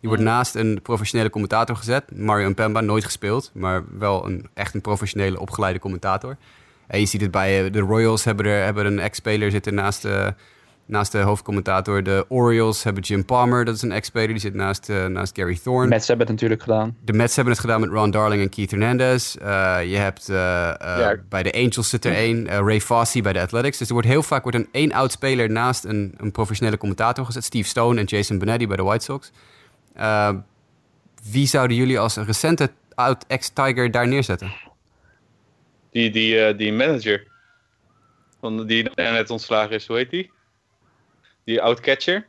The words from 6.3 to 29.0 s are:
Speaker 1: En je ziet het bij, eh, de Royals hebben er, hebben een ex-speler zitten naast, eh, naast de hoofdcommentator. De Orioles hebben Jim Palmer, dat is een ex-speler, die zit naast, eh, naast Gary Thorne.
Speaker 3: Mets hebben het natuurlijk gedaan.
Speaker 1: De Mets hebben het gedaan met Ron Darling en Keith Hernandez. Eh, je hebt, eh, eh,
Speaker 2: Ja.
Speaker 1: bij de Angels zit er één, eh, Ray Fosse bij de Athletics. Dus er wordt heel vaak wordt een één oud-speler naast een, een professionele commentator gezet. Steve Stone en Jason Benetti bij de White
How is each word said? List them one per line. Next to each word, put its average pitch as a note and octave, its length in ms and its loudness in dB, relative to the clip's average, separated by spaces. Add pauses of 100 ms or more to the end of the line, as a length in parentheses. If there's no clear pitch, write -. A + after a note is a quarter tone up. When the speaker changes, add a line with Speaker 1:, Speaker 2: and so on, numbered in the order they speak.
Speaker 1:
En G2+ 140 -2
je G#2 60 4
ziet G2+ 140 -2
het G2+ 100 0
bij, F#2+ 340 2
eh, F#2+ 80 -4
de G#2+ 80 0
Royals A2 440 2
hebben G#2 220 0
er, G2+ 180 2
hebben G#2 220 0
een G2+ 120 0
ex-speler G#2 520 -2
zitten G2+ 240 -2
naast, G2+ 300 -2
eh, G2 240 0 (560)
naast G#2 280 -2
de A2 60 0
hoofdcommentator. G2 840 0
De G2 260 0
Orioles A2+ 540 2
hebben G2 200 -2
Jim G2 220 0
Palmer, B2 400 4
dat A#2 100 -2
is A2+ 80 -6
een A#2 100 -2
ex-speler, A2 360 -2
die A2 100 -2
zit G2 160 -6
naast, G2 340 -4
eh, F#2+ 180 -2
naast F#2 300 -4
Gary F2+ 260 -2
Thorne. B2+ 260 2
Speaker 3:
Mets A2+ 200 2
hebben A#2 180 2
het A2+ 80 -2
natuurlijk A2 280 0
gedaan. A2+ 420 -2
Speaker 1:
De - 80 -4
Mets A#2 240 2
hebben B2 160 2
het - 100 -2
gedaan A2+ 180 0
met G#2+ 100 0
Ron G#2+ 200 2
Darling G#2 320 2
en G2 60 0
Keith G2 220 -4
Hernandez. B2 640 2
Eh, F#2+ 500 0
je F2+ 120 -2
hebt, G2+ 320 -2
eh, F2+ 400 0
eh, D#2+ 120 -4
Speaker 2:
Ja. G2+ 360 0 (120)
Speaker 1:
bij F#2+ 140 -2
de F#2 100 0
Angels A#2 360 0
zit - 160 -4
er A#2+ 100 0
één, A2+ 320 0
eh, G2+ 120 -2
Ray G#2 220 2
Fosse A#2 420 0
bij G2+ 100 0
de F#2 80 0
Athletics. A#2 380 -2
Dus A#2+ 80 -6
er A2 60 -4
wordt A#2 160 2
heel C#3+ 140 4
vaak C#3+ 200 -2
wordt A#2+ 160 -2
een A#2 140 -2
één D3 200 2
oud-speler B2+ 580 0
naast A#2+ 340 0
een, G#2 320 -4
een G#2 160 -6
professionele G#2+ 460 -2
commentator A2 460 0
gezet. A#2+ 200 -8
Steve A2 240 -2
Stone A#2+ 320 2
en G#2 60 0
Jason G2+ 320 0
Benetti A2+ 280 0
bij G2 100 -2
de F#2+ 60 -2
White G#2 220 0